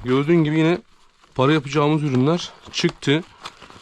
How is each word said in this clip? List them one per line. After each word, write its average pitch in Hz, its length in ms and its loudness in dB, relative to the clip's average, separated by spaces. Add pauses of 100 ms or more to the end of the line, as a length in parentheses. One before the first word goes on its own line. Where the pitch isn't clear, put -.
gördüğün 147 400 2
gibi 151 140 0
yine 160 200 2 (560)
para 135 180 2
yapacağımız 147 500 0
ürünler 143 480 0 (220)
çıktı. 156 520 -2 (580)